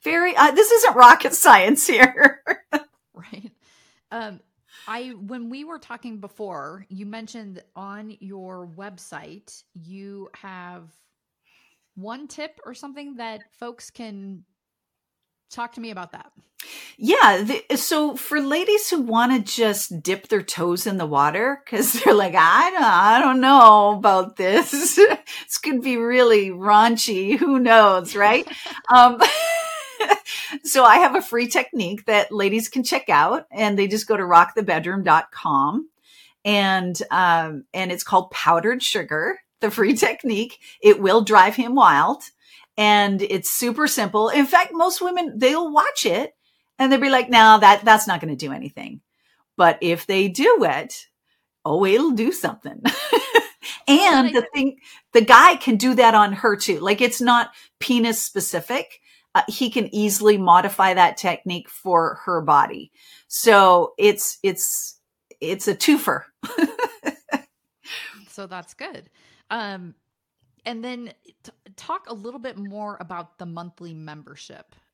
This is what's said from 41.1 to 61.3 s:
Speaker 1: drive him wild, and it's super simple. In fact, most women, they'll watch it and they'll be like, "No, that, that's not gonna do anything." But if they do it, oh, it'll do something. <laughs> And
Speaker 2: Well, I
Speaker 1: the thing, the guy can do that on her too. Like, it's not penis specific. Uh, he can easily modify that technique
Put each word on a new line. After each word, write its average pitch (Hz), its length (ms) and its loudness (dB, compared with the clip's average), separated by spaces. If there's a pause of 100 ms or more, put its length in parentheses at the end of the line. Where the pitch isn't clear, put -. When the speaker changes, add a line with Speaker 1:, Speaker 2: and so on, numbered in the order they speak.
Speaker 1:
drive 208 340 4
him 240 200 -4
wild, 175 480 2 (540)
and 208 440 0
it's 196 280 -6
super 240 380 -4
simple. 214 420 -2
In 285 160 0
fact, 349 280 0
most 349 280 -2
women, 349 380 -6
they'll 302 320 0
watch 480 340 -2
it 214 300 -4 (420)
and 262 140 0
they'll 269 80 2
be 269 100 -2
like, 254 200 0
"No, 220 300 8
that, 202 260 6
that's 220 220 4
not 180 120 -6
gonna 156 160 -8
do 135 160 -10
anything." - 500 -16 (560)
But 170 240 4
if 170 240 -4
they 190 220 0
do 269 380 2
it, - 420 -8 (560)
oh, 160 220 -2
it'll 247 260 2
do 226 200 -2
something. - 560 -10
<laughs> 294 60 0 (920)
And 277 120 6
Speaker 2:
Well, 311 260 4
I 302 60 -2
Speaker 1:
the 240 220 -2
thing, 269 260 -4 (340)
the 233 80 6
guy 254 360 6
can 233 200 -2
do 254 180 0
that 226 200 4
on 208 180 4
her 202 220 -2
too. 196 240 -6
Like, 202 220 -2
it's 240 200 -2
not 240 300 0 (280)
penis 233 440 -2
specific. - 760 -8 (360)
Uh, 254 120 0
he 233 220 -6
can 226 240 -6
easily 208 460 0
modify 185 560 0
that 180 220 2
technique 175 520 -8